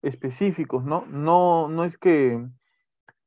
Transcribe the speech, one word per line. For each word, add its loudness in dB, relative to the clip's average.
específicos, -4
¿no? -4
No, 2
no -2
es -6
que, 2